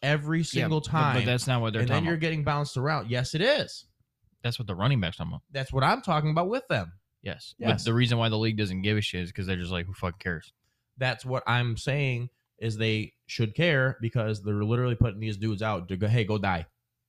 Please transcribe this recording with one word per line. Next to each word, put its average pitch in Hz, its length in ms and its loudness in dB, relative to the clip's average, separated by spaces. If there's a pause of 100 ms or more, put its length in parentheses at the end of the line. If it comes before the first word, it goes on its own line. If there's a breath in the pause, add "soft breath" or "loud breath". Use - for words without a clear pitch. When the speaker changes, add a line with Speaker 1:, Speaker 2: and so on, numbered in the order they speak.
Speaker 1:
every 151 380 2
Speaker 2:
yeah, 165 60 2
Speaker 1:
single 160 340 0
Speaker 2:
but, - 120 -6
but - 0 -
Speaker 1:
time. 139 340 4
Speaker 2:
that's 123 220 2
not 123 140 2
what 110 120 0
they're 110 80 0
Speaker 1:
And 120 80 2
then 113 80 4
Speaker 2:
talking 160 80 2
Speaker 1:
you're 170 100 0
Speaker 2:
about. 156 60 -2
Speaker 1:
getting 160 220 0
bounced 143 340 0
around. 131 320 0
Yes, 123 260 -2
it 156 60 2
is. - 440 0 (580)
Speaker 2:
That's 120 140 -2
what 110 100 -6
the 95 80 -4
running 117 260 4
back's 82 160 -2
talking 85 160 -6
about. - 80 -10 (100)
Speaker 1:
That's 135 220 -6
what 131 100 2
I'm 214 180 4
talking 151 300 2
about 170 180 2
with 247 200 -4
them. 92 240 -2 (280)
Speaker 2:
Yes. - 380 -10
Speaker 1:
Yes. 104 240 0
Speaker 2:
But - 60 -4
the 113 40 2
reason 120 240 4
why 113 120 2
the 110 80 0
league 110 200 0
doesn't 95 240 -2
give 104 160 2
a 104 40 2
shit 90 220 -4
is 85 80 -6
'cause 95 140 -6
they're 92 120 -2
just 87 140 -4
like, 87 140 -2
"Who 92 80 -8
fucking 90 260 -6
cares?" 87 340 -6 (440)
Speaker 1:
That's 127 280 -4
what 127 200 -2
I'm 120 300 0
saying, 131 540 -2 (300)
is 110 180 -4
they 110 360 0 (140)
should 110 280 -2
care 139 460 2
because 110 400 -2
they're 104 220 0
literally 120 320 0
putting 110 240 2
these 110 180 -4
dudes 104 240 -2
out 95 280 -2
to 95 80 -4
go, 104 100 0
"Hey, 117 160 4
go 104 140 0
die." 92 280 0 (440)